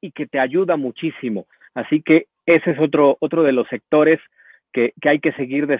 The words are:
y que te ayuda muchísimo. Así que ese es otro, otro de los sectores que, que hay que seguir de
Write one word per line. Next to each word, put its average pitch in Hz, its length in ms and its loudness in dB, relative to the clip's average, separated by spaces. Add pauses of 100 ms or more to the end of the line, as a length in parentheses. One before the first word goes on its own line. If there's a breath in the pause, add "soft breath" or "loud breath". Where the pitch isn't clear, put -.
y 175 100 -12
que 151 140 -10
te - 120 -6
ayuda 160 380 0
muchísimo. 127 720 -6 (260 soft breath)
Así 151 300 -2
que 160 240 2 (180)
ese 170 280 2
es 135 60 -6
otro, 147 420 2
otro 160 240 -2
de 139 80 2
los 123 160 0
sectores 151 520 2 (540 soft breath)
que, 120 260 0
que 147 80 -2
hay 147 120 2
que 156 120 -2
seguir 139 340 -6
de 139 140 -2